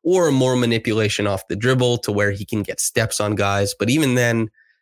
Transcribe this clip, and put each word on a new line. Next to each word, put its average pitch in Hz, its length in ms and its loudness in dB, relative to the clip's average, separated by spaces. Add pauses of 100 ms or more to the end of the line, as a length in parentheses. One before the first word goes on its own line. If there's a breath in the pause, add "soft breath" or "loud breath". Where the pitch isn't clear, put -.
or 170 300 2
more 131 240 2
manipulation 110 680 0
off 98 220 -4
the - 80 -4
dribble 123 420 2
to - 120 -6
where 104 200 0
he 98 140 -8
can 107 180 -4
get - 180 -8
steps - 400 -2
on 104 160 -2
guys. 101 380 0
But 107 160 -2
even 139 260 2
then, 117 320 0 (340 soft breath)